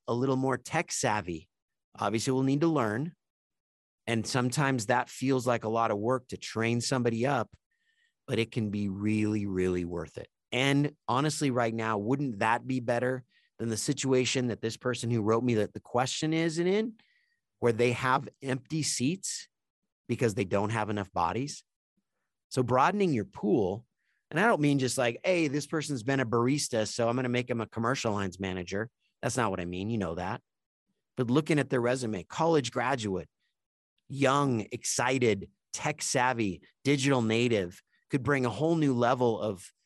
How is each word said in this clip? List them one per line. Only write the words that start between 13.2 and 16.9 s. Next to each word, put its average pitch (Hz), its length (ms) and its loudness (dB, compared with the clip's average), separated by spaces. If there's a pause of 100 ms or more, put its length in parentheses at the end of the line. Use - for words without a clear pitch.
than 117 100 -4
the 110 80 -2
situation 127 720 2
that 101 120 -4
this 113 160 -4
person 120 340 -4
who 117 120 2
wrote 113 220 2
me 123 100 4
that 104 200 0
the 104 60 -10
question 135 520 -2
is 165 260 0
in, 202 360 0 (680)